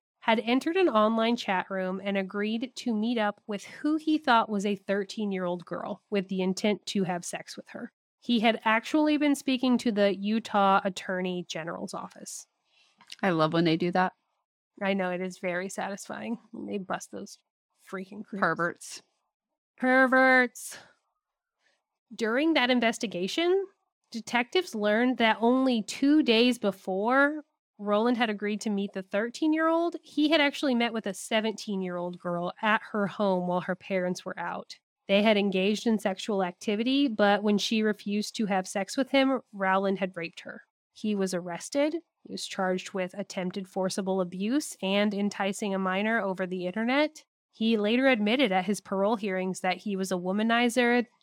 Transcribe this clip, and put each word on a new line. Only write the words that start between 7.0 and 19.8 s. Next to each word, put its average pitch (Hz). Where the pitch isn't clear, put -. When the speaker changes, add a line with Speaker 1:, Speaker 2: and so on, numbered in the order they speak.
Speaker 1:
have 175
sex -
with -
her. -
He 240
had 220
actually 302
been 285
speaking 254
to 240
the 202
Utah 196
Attorney 185
General's 175
office. -
Speaker 2:
I 196
love 160
when 170
they 160
do 175
that. 185
Speaker 1:
I 196
know, 185
it 180
is 185
very 180
satisfying 208
when 220
they 202
bust 185
those -
freaking 190
creeps. 196
Speaker 2:
Perverts. 165
Speaker 1:
Perverts. 254